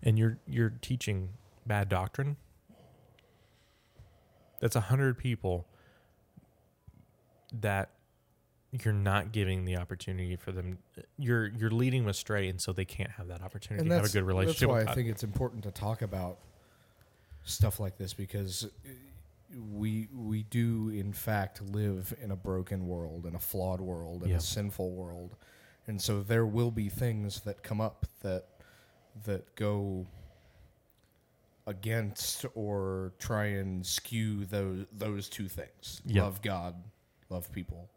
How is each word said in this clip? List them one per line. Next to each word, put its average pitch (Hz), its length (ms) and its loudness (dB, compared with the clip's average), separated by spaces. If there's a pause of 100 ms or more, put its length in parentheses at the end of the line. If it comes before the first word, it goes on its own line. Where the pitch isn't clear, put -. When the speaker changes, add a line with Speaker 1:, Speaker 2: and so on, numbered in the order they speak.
Speaker 1:
and 113 160 8
you're, 113 280 6
you're 117 240 4
teaching 107 600 -2 (360)
bad 104 220 2
doctrine, 139 480 2 (2250)
that's 123 160 4
a 120 60 4
hundred 127 360 4
people 92 480 0 (1900)
that 101 300 2 (920)
you're 110 80 6
not 101 400 4
giving 92 320 2
the 90 120 0
opportunity 90 600 -4
for 95 160 -8
them. 90 260 -4 (400)
You're, 120 280 2
you're 110 240 0
leading 123 320 4
them 107 80 2
astray, 98 380 0
and 92 120 -4
so - 120 -2
they 92 120 0
can't - 280 -6
have 90 160 -10
that 87 140 -10
opportunity 101 380 -6
Speaker 2:
And 80 100 4
Speaker 1:
to 170 40 6
have 135 80 6
a - 20 4
Speaker 2:
that's, 104 100 2
Speaker 1:
good 98 100 6
relationship 95 360 4
Speaker 2:
that's 131 80 6
why 131 120 6
Speaker 1:
with - 20 4
Speaker 2:
I 110 80 2
Speaker 1:
God. - 40 2
Speaker 2:
think 120 140 2
it's 110 160 -2
important 110 400 -2
to 104 60 -4
talk 104 320 -2
about 92 360 -4 (1040)
stuff - 360 2
like 98 160 -4
this, 92 160 -6
because 98 560 -4 (1040)
we, 107 420 0
we 110 280 -2
do, 113 480 2
in 101 240 -2
fact, 101 480 0
live 98 500 -2 (100)
in 107 80 -6
a 98 60 -2
broken 92 500 -2
world, 85 380 -6
in 85 100 -6
a 87 40 -4
flawed 92 420 -2
world, 87 440 -6
in 90 60 4
Speaker 1:
Yeah. 90 60 6
Speaker 2:
a 85 40 4
sinful 101 500 -2
world. 87 460 -10 (500)
And 104 160 -4
so 104 200 2
there 113 220 6
will 117 260 4
be 110 200 0
things 107 560 0
that 101 160 -8
come 107 180 -2
up - 240 0 (160)
that, 92 240 -2 (800)
that 98 320 -4
go 101 500 0 (1600)
against 104 800 -2 (100)
or 95 640 -2
try 107 280 0
and 95 400 -2
skew 107 580 0
those, 98 480 0
those 104 380 -4
two 98 180 -6
things. - 560 -12
Speaker 1:
Yeah. 104 200 6
Speaker 2:
Love 98 180 -2
God, 90 320 -2 (560)
love 90 220 -6
people. 87 440 -10